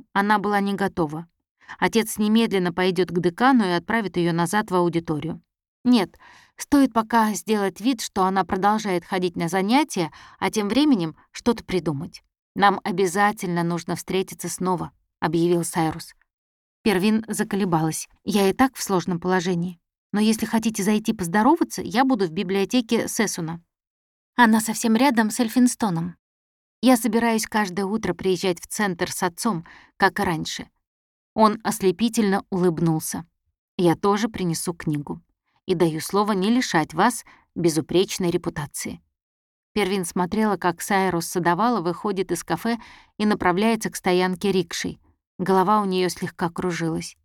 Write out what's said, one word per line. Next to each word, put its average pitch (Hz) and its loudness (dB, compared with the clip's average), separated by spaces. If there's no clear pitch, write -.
она 208 2
была 202 0
не 202 0
готова. 170 -4
Отец 214 0
немедленно 208 2
пойдет 185 0
к 175 -2
декану 220 2
и 175 0
отправит 196 -4
ее 170 2
назад 185 0
в 180 2
аудиторию. 170 -2
"Нет, 233 2
стоит 269 2
пока 220 2
сделать 196 -2
вид, 233 -2
что - -2
она 190 0
продолжает 202 0
ходить 180 -2
на 175 -2
занятия, 190 0
а 185 -2
тем 202 -2
временем 226 2
что-то 233 -2
придумать. 165 -4
Нам 190 4
обязательно 196 0
нужно 170 -4
встретиться 180 -6
снова", 170 -4
объявил 170 0
Сайрус. 165 -4
Первин 214 2
заколебалась. 190 -2
"Я 196 2
и 196 2
так 262 2
в - -12
сложном 180 -2
положении. 180 -2
Но 202 0
если 220 2
хотите 220 -2
зайти 220 0
поздороваться, 214 2
я 220 0
буду 240 2
в 160 -4
библиотеке 196 0
Сесуна. 170 -4
Она 220 6
совсем 226 0
рядом 226 2
с - -4
Эльфинстоном. 220 0
Я 247 6
собираюсь 226 0
каждое 196 -2
утро 196 -2
приезжать 185 -2
в - -16
центр 185 -4
с - -6
отцом, 175 -4
как 196 2
и 208 -2
раньше". 165 -6
Он 214 4
ослепительно 202 0
улыбнулся. 165 0
"Я 175 4
тоже 208 0
принесу 180 -4
книгу. 156 -6
И 185 0
даю 160 2
слово 208 0
не 190 0
лишать 196 0
вас 202 0
безупречной 170 0
репутации". 170 -6
Первин 196 0
смотрела, 196 0
как 175 -2
Сайрус 185 0
Садовала 180 0
выходит 180 -4
из 170 -4
кафе 226 -4
и 214 0
направляется 214 2
к - -8
стоянке 185 0
рикшей. 175 -2
Голова 190 4
у 202 -2
нее 185 0
слегка 170 -4
кружилась. 170 -4